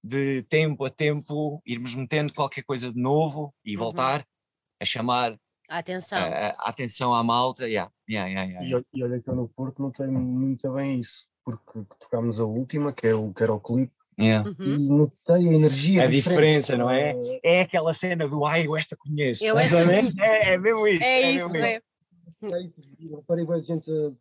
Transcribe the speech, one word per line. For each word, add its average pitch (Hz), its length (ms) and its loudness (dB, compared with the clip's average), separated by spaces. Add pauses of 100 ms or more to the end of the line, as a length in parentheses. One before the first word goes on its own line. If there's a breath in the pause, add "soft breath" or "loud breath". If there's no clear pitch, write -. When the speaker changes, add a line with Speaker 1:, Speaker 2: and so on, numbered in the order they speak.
Speaker 1:
de 135 400 -2
tempo 156 420 0
a - 40 -4
tempo 147 760 -4
irmos 120 300 -8
metendo 147 380 -4
qualquer 139 300 -6
coisa 123 280 -6
de 120 80 -6
novo 147 540 0 (120)
e 107 80 -6
Speaker 2:
Uhum. 98 60 -6
Speaker 1:
voltar 135 460 -2 (540)
a - 60 -8
chamar 120 520 -2 (320)
Speaker 2:
A 160 100 -8
atenção. 180 400 -8
Speaker 1:
a, - 60 0
a, - 240 -4
a - 200 -6
atenção 123 440 -2
à 117 100 2
malta. 123 460 0
Yeah, 98 220 -4 (180)
yeah, 104 200 -2
yeah, 95 180 -4
yeah, 90 180 -10
Speaker 3:
E 131 40 -6
Speaker 1:
yeah. 127 80 0
Speaker 3:
ol-, 123 80 -4 (140)
e 127 40 -2
olha 120 180 -4
que - 80 -12
eu 127 60 -2
no 123 120 -4
Porto 131 340 -10
notei 135 260 -6
muito 131 680 -2
bem 139 260 -4
isso, - 300 -12 (140)
porque 113 400 -12 (160)
tocámos 117 400 -4
a 113 60 0
última, 131 480 -4
que - 140 -2
é 113 80 4
o, 107 180 -4
que - 100 -4
era 113 100 2
o 104 60 -4
clipe, 127 320 -2 (280)
Speaker 1:
Yeah. 107 280 4
Speaker 2:
Uhum. 143 280 -2
Speaker 3:
e 143 140 0
notei 151 600 4
a 160 40 6
energia 151 500 6
Speaker 1:
A 127 40 4
Speaker 3:
diferente. 139 220 4
Speaker 1:
diferença, 151 480 4
não 120 140 0
é? 143 220 0
Speaker 3:
Eh, 123 300 -6
Speaker 1:
É 175 180 4
aquela 165 320 0
cena 170 340 -2
do 147 180 -2
"Ai, 160 220 0
eu 156 100 -2
esta 156 200 -6
conheço", 147 460 -2
Speaker 2:
Eu 220 140 2
Speaker 1:
estás 139 160 4
Speaker 2:
esta 170 160 6
Speaker 1:
a - 20 6
ver? 202 100 6 (100)
Speaker 2:
conheço. 190 100 -4
Speaker 1:
É, 214 320 4
é 185 60 2
mesmo 214 280 2
isso, 190 160 2
Speaker 2:
É 262 200 4
Speaker 1:
é 269 80 4
Speaker 2:
isso, 277 180 0
Speaker 1:
mesmo - 160 0
isso. 208 880 -8
Speaker 2:
é. 180 60 -4 (380)
Speaker 3:
E 156 160 -14
reparei 165 320 -4
bem 165 160 -2
gente 160 260 -6
a 151 320 -2